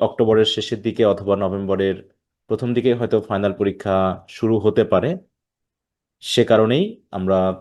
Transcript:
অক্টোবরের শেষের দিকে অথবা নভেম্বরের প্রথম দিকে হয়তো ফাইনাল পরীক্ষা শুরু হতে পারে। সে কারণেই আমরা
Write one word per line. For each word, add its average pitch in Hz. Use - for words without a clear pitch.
অক্টোবরের 110
শেষের 107
দিকে 113
অথবা 98
নভেম্বরের 98
প্রথম 120
দিকে 123
হয়তো 117
ফাইনাল 101
পরীক্ষা 98
শুরু 113
হতে 107
পারে। 95
সে 120
কারণেই 113
আমরা 95